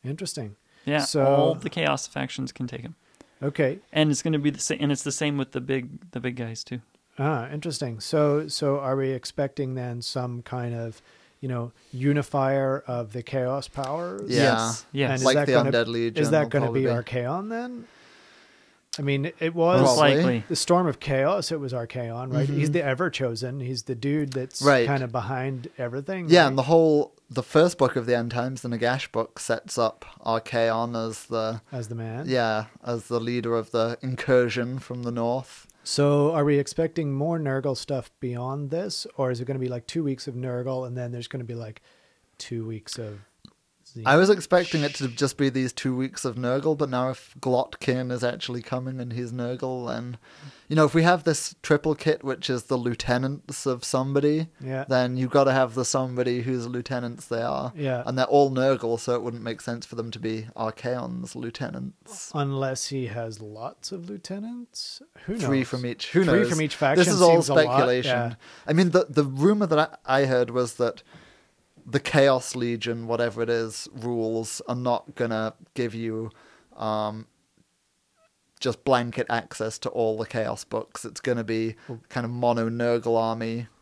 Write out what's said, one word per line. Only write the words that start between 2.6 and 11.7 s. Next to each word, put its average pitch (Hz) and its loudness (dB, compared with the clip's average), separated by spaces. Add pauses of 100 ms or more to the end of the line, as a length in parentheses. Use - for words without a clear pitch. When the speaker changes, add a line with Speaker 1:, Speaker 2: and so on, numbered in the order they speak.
Speaker 2:
take 120 -10
'em. 165 -14 (440)
Speaker 1:
Okay. 143 0 (140)
Speaker 2:
And 156 4
it's 135 0
gonna 156 0
be 143 2
the 143 -10
sa-, - -2
and 147 0
it's 139 -2
the 143 -4
same 147 -2
with 135 -4
the 135 -4
big, 135 -6
the - -8
big 123 -4
guys 113 -8
too. 123 -8 (360)
Speaker 1:
Ah, 139 -2
interesting. 143 -6
So, 151 2
so 143 0
are 135 -2
we 135 0
expecting 135 -4
then 120 -6
some 123 -6
kind 120 -6
of, 117 -8 (400)
you 135 -8
know, 120 -4 (220)